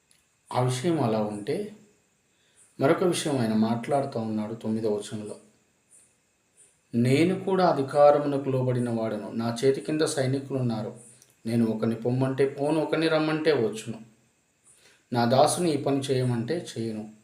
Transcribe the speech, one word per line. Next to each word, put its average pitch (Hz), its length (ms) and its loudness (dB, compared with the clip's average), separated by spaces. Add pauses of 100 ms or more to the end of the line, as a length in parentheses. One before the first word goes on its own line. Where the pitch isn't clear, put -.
(540)
ఆ 123 80 2
విషయం 143 400 0
అలా 110 200 2
ఉంటే, 107 540 -6 (1040)
మరొక 156 240 2
విషయం 160 340 0
ఆయన 110 160 0
మాట్లాడుతూ 117 680 0
ఉన్నాడు 110 340 -6
తొమ్మిదవ 110 360 -2
వచనంలో, 104 460 -6 (1600)
"నేను 143 480 2
కూడా 180 240 2
అధికారమునకు 143 840 4
లోబడిన 123 400 0
వాడను, 110 420 -4
నా 117 240 -4 (100)
చేతి 135 160 2
కింద 156 200 -2
సైనికులు 135 580 -2
ఉన్నారు. 110 400 -4 (460)
నేను 117 200 2
ఒకని 113 300 0
పొమ్మంటే 131 540 0
పోను, 147 320 -2
ఒకని 160 260 0
రమ్మంటే 156 460 2
వచ్చును. 110 460 -2 (1120)
నా 117 120 2
దాసుని 147 480 4
ఈ 131 100 -2
పని 139 160 0
చేయమంటే 127 680 -2 (140)
చేయను" 107 340 -8 (100)